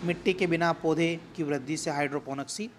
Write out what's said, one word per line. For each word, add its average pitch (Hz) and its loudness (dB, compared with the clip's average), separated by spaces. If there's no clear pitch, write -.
मिट्टी 175 2
के 180 2
बिना 165 4
पौधे 165 2
की 170 -2
वृद्धि 143 -2
से 156 -2
हाइड्रोपोनिक्स 139 -2